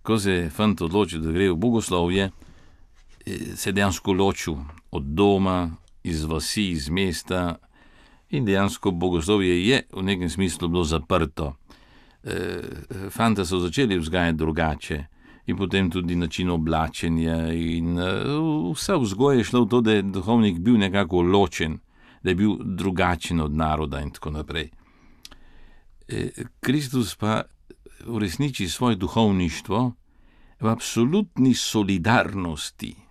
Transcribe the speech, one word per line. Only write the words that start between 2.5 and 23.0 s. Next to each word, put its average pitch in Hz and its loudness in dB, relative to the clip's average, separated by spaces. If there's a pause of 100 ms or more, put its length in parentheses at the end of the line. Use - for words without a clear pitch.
eh, - -10
se - -4
je 95 -2
dejansko 98 2
ločil 92 2 (360)
od 80 -6
doma, 92 2 (340)
iz 80 -2
vasi, 80 -2
iz 73 -4
mesta 90 -2 (760)
in 135 -2
dejansko 98 0
bogoslovje 90 2 (120)
je 131 4 (120)
v 95 -6
nekem 92 -2
smislu 90 -2
bilo 87 2
zaprto. 78 -2 (680)
Eh, 90 -10
fanta 107 2
so 90 0
začeli 95 0
vzgajati 82 0
drugače 78 -2 (400)
in 85 -2
potem 95 0
tudi 87 -2
način 87 -2
oblačenja 82 0
in, 85 -2
eh, 87 -2 (720)
vsa 190 -2
vzgoja 123 2
je 110 4
šla 123 2
v 113 6
to, 123 4
da 110 4
je 104 4
duhovnik 98 2
bil 113 4
nekako 92 2
ločen, 87 2 (440)
da 87 0
je 90 2
bil 101 2
drugačen 90 -2